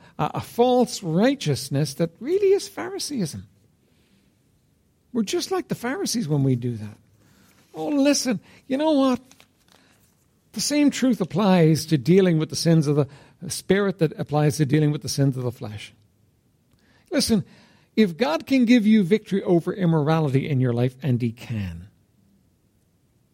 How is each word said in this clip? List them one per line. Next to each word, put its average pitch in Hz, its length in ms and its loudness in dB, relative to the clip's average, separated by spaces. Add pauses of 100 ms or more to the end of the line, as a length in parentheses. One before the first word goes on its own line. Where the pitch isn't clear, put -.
(180)
a, - 160 -2
a - 80 -4
false 247 600 0
righteousness 160 920 -2
that 165 160 -4 (100)
really 370 280 0
is 392 200 0
Phariseeism. 294 800 -8 (1700)
We're 247 100 -2
just - 280 -4
like 370 180 -6
the 180 60 -4
Pharisees 240 520 -6
when 143 160 0
we 131 140 2
do 120 200 -6
that. 104 200 -14 (800)
Oh, 311 140 -8
listen, 269 520 0 (260)
you 262 100 -4
know 311 160 2
what? 269 280 2 (1300)
The 226 80 -10
same 294 300 2
truth 247 300 0
applies 170 640 4
to 160 120 2
dealing 175 400 4
with 156 120 -2
the - 60 -8
sins 160 300 4
of 143 100 2
the 139 120 0 (400)
Spirit 196 500 -2
that - 200 -2
applies 151 400 0
to 156 80 2
dealing 151 240 2
with 151 120 -6
the 120 60 -10
sins 139 280 0
of 127 60 -8
the 120 100 -4
flesh. 107 400 -14 (1160)
Listen, 233 340 0 (520)
if 185 200 2
God 294 300 -2
can 262 180 4
give 220 220 4
you 220 160 6
victory 196 400 0
over 180 300 0
immorality 156 760 0
in 135 120 0
your 127 120 0
life, 123 300 -2
and 123 180 0
he 117 120 -4
can, 95 560 -10 (1500)